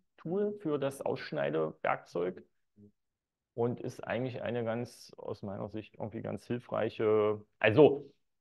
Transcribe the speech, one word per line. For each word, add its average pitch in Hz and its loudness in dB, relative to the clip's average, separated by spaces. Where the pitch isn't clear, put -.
Tool, 208 -2
für 147 -2
das 139 -4
Ausschneidewerkzeug. - -2
Und 117 0
ist - -10
eigentlich 123 -4
eine 117 -2
ganz, 117 -6
aus - -10
meiner 107 -8
Sicht, - -12
irgendwie 110 -8
ganz 104 -8
hilfreiche, 107 0
also 135 6